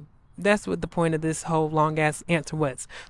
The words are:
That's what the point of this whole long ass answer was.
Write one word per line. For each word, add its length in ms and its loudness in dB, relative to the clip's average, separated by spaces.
That's 300 2
what 140 -2
the 60 -2
point 280 2
of 40 -2
this 240 -2
whole 240 0
long 300 2
ass 300 0
answer 260 0
was. 320 -2